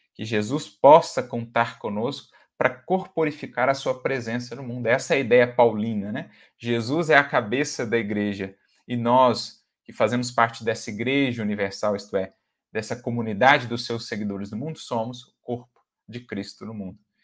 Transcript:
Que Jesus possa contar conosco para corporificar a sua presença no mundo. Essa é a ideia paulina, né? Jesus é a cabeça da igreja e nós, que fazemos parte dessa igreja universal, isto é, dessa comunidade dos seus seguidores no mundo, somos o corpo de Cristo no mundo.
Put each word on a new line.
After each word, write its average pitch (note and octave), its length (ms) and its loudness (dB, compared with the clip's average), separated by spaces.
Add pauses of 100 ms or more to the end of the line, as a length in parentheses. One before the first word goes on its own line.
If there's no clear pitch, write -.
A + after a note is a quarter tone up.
(140)
Que A2+ 120 -10
Jesus A2+ 420 -2
possa C#3+ 560 6
contar A#2+ 560 -4
conosco A2+ 480 -6 (300)
para - 120 2
corporificar D3 1000 -4
a E3+ 40 4
sua C3 280 -6
presença B2 520 -4
no C#3 100 -12
mundo. A#2+ 240 -6
Essa C3 260 2
é C#3+ 40 4
a C#3 40 0
ideia A#2+ 260 6
paulina, G#2+ 640 2
né? G#2+ 180 -8 (280)
Jesus A#2+ 520 -2
é D#3 60 6
a C#3+ 80 8
cabeça C3 640 -2
da A2 100 2
igreja G#2 560 -2 (320)
e A#2+ 120 -4
nós, A#2+ 680 2 (220)
que A#2 80 -18
fazemos B2 360 0
parte A#2 320 2
dessa A2 280 -2
igreja A#2+ 520 0
universal, G#2 540 -2
isto G2+ 220 -4
é, F#2+ 160 -4 (360)
dessa - 280 -6
comunidade A#2+ 680 2
dos A#2 200 -6
seus A#2 240 -6
seguidores G2+ 420 -6
no G#2+ 60 -8
mundo, D#3 200 -8
somos B2 460 -8
o - 180 -20
corpo A#2+ 340 -10 (320)
de A#2 120 -12
Cristo G2+ 460 -10
no A2 80 -10
mundo. G2+ 260 -12 (240)